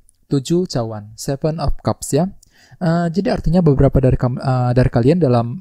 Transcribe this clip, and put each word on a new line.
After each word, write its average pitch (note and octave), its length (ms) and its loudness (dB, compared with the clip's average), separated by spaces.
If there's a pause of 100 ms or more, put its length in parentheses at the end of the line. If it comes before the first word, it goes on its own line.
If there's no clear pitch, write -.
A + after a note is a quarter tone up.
(320)
tujuh E3 320 0
cawan, A2 560 -8
Seven D#3 400 -6
of C#3+ 240 -2
Cups - 320 -4
ya. F3+ 160 0 (480)
Eh, E3+ 320 0
jadi G3 240 -2
artinya E3 240 0
beberapa C#3 400 4
dari B2+ 160 4
kam-, B2+ 240 -2
eh, B2+ 320 0
dari B2 160 4
kalian C3 320 2
dalam B2 420 0